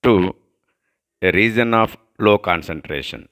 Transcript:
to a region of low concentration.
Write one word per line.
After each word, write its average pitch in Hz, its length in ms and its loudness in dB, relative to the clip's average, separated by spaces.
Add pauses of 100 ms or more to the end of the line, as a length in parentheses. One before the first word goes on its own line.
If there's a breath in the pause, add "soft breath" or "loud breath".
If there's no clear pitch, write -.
to 127 80 4 (1080)
a 92 80 2 (100)
region 117 300 0 (120)
of 113 80 -2 (360)
low 104 100 6 (140)
concentration. 80 720 -8 (120)